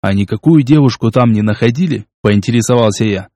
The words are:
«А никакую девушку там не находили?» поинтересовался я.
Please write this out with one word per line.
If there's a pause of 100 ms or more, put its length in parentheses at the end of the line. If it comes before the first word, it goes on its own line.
«А
никакую
девушку
там
не
находили?» (160)
поинтересовался
я.